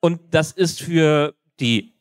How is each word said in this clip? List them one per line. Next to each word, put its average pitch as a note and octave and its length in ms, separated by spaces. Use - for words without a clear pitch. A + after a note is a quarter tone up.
und E3+ 200
das D#3 200
ist F3 300
für D3+ 520
die A#2 400